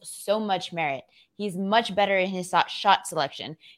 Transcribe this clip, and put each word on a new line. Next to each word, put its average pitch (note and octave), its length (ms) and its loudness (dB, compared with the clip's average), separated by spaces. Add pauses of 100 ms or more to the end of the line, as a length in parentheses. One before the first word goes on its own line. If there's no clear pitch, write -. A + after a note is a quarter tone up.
so - 380 -2
much G3 340 -2
merit. D3+ 300 -2 (320)
He's G3+ 200 -6
much G3+ 400 2
better G3 220 4
in F#3 120 2
his F3+ 200 -4
so-, E3+ 180 4
shot - 400 2
selection. D3+ 500 -4 (200)